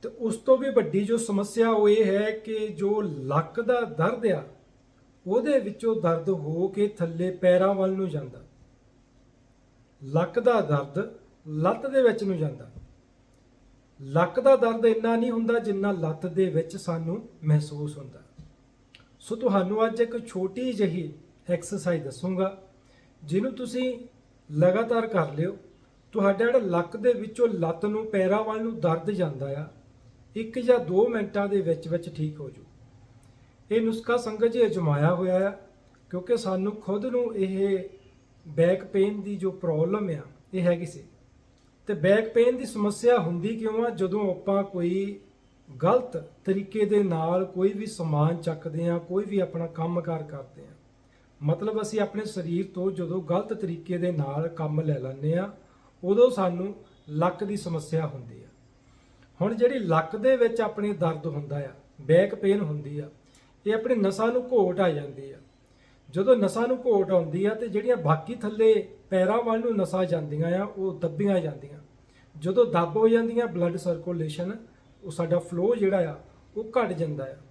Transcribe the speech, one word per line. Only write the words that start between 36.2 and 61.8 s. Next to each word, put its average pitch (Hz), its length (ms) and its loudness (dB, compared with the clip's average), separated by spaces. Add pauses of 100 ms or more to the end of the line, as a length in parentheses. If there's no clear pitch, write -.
ਸਾਨੂੰ 190 380 -2
ਖੁਦ 208 300 -4
ਨੂੰ 247 300 -2
ਇਹ 190 540 0 (560)
ਬੈਕ 165 380 2
ਪੇਨ 202 380 0
ਦੀ 202 140 -8
ਜੋ 185 160 -4
ਪ੍ਰੋਬਲਮ 180 580 -2
ਆ, 147 120 -6 (320)
ਇਹ 185 80 -2
ਹੈਗੀ 175 240 2
ਸੀ। - 180 -14 (840)
ਤੇ 208 60 -2
ਬੈਕ 196 400 4
ਪੇਨ 240 240 4
ਦੀ - 80 -6
ਸਮੱਸਿਆ 214 520 2
ਹੁੰਦੀ 175 400 -2
ਕਿਉਂ 220 280 -2
ਆ? 240 40 0
ਜਦੋਂ 190 420 -2
ਆਪਾਂ 196 320 0
ਕੋਈ 190 560 -4 (500)
ਗਲਤ 139 480 0 (280)
ਤਰੀਕੇ 196 400 0
ਦੇ 208 180 4
ਨਾਲ 175 420 0
ਕੋਈ 185 280 0
ਵੀ 202 120 -6
ਸਮਾਨ 165 560 0
ਚੱਕਦੇ 165 480 -4
ਆ, 170 80 0
ਕੋਈ 180 280 -2
ਵੀ 196 140 -2
ਆਪਣਾ 165 280 -4
ਕੰਮਕਾਰ 165 560 -4
ਕਰਦੇ 143 380 -16
ਆ, - 120 -20 (680)
ਮਤਲਬ 202 400 0
ਅਸੀਂ 208 200 -2
ਆਪਣੇ 202 240 -2
ਸਰੀਰ 175 480 -2
ਤੋਂ 180 180 0
ਜਦੋਂ 180 300 -4
ਗਲਤ 185 320 0
ਤਰੀਕੇ 180 440 -6
ਦੇ 180 140 0
ਨਾਲ 151 360 -2
ਕੰਮ 156 340 -4
ਲੈ 151 180 0
ਲੈਂਦੇ 139 380 -2
ਆ, 196 120 -2 (540)
ਉਦੋਂ 214 260 6
ਸਾਨੂੰ 190 440 -2 (360)
ਲੱਕ 170 340 0
ਦੀ 202 140 -4
ਸਮੱਸਿਆ 160 500 -4
ਹੁੰਦੀ - 360 -14
ਆ। - 40 -20 (920)
ਹੁਣ 208 140 0
ਜਿਹੜੀ 247 260 2
ਲੱਕ 160 360 0
ਦੇ 254 200 4
ਵਿੱਚ 233 260 2
ਆਪਣੇ 208 320 -2
ਦਰਦ 160 340 -2
ਹੁੰਦਾ 143 320 -6
ਆ, 135 140 -10 (280)